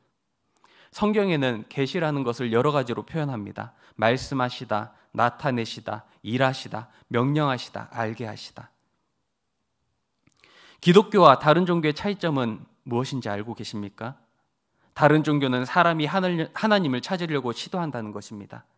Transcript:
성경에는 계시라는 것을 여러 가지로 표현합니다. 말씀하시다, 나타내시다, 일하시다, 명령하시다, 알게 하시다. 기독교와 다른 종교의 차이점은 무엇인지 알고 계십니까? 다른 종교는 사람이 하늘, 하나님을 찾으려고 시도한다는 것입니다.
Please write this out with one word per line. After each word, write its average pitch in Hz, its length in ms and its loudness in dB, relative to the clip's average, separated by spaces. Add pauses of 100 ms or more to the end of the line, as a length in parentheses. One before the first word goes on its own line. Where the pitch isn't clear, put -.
(920)
성경에는 165 760 0
계시라는 143 540 -2
것을 120 280 -4
여러 127 220 2
가지로 120 300 -2
표현합니다. 110 680 -8 (240)
말씀하시다, 123 960 -2 (220)
나타내시다, 117 920 -2 (180)
일하시다, 123 680 -2 (180)
명령하시다, 131 840 -2
알게 113 340 -6
하시다. - 460 -16 (2000)
기독교와 180 580 8
다른 156 260 4
종교의 170 280 0
차이점은 151 720 -4 (180)
무엇인지 120 460 -4
알고 107 240 -6
계십니까? 107 640 -10 (760)
다른 151 280 6
종교는 139 400 0
사람이 165 420 2
하늘, 175 480 -2
하나님을 190 460 0
찾으려고 151 540 -4
시도한다는 123 580 -8
것입니다. 104 540 -16 (120)